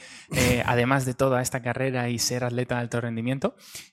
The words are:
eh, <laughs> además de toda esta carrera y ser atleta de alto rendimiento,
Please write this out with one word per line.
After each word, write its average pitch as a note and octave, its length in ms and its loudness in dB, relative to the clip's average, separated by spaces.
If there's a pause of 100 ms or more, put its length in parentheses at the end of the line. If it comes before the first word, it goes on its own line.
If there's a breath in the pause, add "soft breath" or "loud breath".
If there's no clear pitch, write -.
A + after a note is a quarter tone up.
(340 loud breath)
eh, B2 280 4
<laughs> - 40 -10
además B2 380 4
de B2+ 80 0
toda B2+ 380 2
esta B2+ 120 -4
carrera B2+ 460 -2
y A#2 120 -2
ser B2 240 -2
atleta B2 320 -2
de A#2+ 60 -2
alto A#2+ 180 -4
rendimiento, A#2+ 560 -2 (360 loud breath)